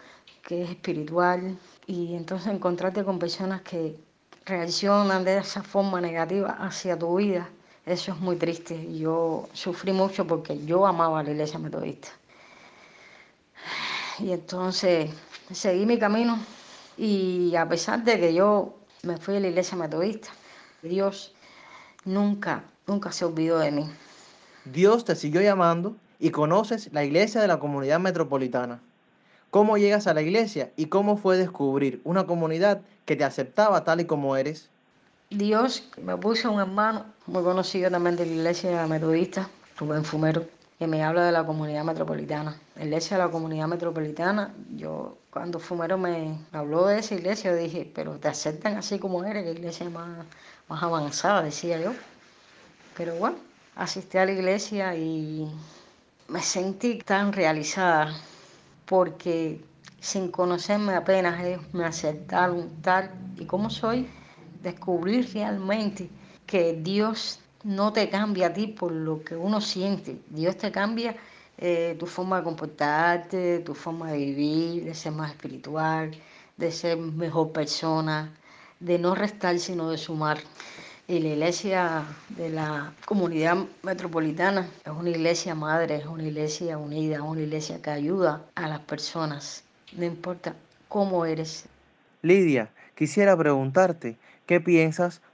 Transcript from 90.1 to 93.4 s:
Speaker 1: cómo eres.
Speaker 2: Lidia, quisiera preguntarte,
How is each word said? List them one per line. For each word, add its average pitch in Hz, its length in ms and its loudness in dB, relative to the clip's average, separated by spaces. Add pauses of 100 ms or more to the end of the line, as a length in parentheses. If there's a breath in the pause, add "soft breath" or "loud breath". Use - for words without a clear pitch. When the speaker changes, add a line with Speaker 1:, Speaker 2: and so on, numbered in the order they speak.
Speaker 1:
cómo 190 380 2
eres. 160 400 -4 (560)
Speaker 2:
Lidia, 160 480 6 (260 soft breath)
quisiera 196 440 6
preguntarte, 135 800 4 (280 soft breath)